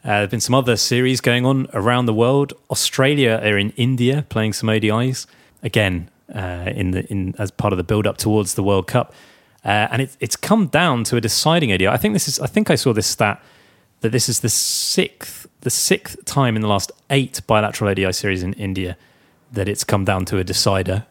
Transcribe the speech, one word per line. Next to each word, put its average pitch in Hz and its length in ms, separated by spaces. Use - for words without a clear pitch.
Uh, - 60
there 104 120
have 101 100
been 117 100
some - 140
other 123 220
series 127 440
going 123 240
on 131 300
around 120 320
the 110 80
world. 135 400
Australia 135 760
are 104 140
in 101 180
India 127 540
playing 107 240
some 110 160
O 110 80
D 107 100
Is. 120 380
Again, 95 460
uh, 90 400
in 92 180
the, 95 200
in, 95 260
as 101 120
part 104 240
of - 20
the 90 80
build-up 104 320
towards 107 380
the 104 80
World 95 240
Cup. - 260
Uh, 104 280
and 120 100
it, 131 180
it's - 180
come 202 320
down 147 360
to 120 140
a - 20
deciding 156 500
O 95 60
D 92 100
I. 107 60
I 131 60
think 208 160
this 170 140
is, 139 120
I 143 60
think 214 240
I 156 60
saw 127 180
this 104 120
stat - 360
that 117 80
this 123 220
is 110 100
the 120 80
sixth, - 1000
the - 80
sixth - 560
time 123 320
in 110 60
the 107 60
last 101 220
eight 139 360
bilateral 107 440
O 98 40
D 95 120
I 92 40
series 92 320
in 92 120
India 92 420
that 98 160
it's 101 160
come 101 220
down 95 180
to 98 140
a 87 60
decider 95 680